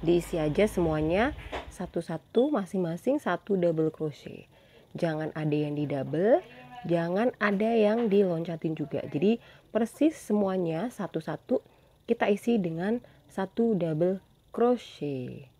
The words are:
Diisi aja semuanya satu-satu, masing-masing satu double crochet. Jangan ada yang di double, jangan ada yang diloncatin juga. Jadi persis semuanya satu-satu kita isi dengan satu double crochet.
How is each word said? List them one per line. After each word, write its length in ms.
Diisi 320
aja 320
semuanya 640
satu-satu, 800
masing-masing 720
satu 320
double 400
crochet. 560
Jangan 400
ada 240
yang 240
di 80
double, 560
jangan 560
ada 320
yang 400
diloncatin 640
juga. 320
Jadi 320
persis 480
semuanya 720
satu-satu 720
kita 240
isi 320
dengan 400
satu 480
double 400
crochet. 960